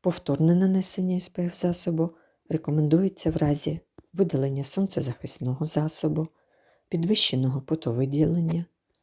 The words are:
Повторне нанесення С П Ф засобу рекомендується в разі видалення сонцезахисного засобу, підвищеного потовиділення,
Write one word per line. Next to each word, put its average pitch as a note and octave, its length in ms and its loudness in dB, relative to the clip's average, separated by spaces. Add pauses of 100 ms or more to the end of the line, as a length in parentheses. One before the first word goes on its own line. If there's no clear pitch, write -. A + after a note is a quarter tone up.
Повторне E3 540 2
нанесення F#3 600 2
С F3+ 120 -2
П - 160 -4
Ф F3 160 -6
засобу E3+ 500 0 (380)
рекомендується D#3 800 2
в D#3+ 60 -4
разі D3+ 440 0 (320)
видалення C#3 520 0
сонцезахисного C3 1000 -2
засобу, D#3 640 -2 (600)
підвищеного C3+ 720 0
потовиділення, D#3 1040 0 (360)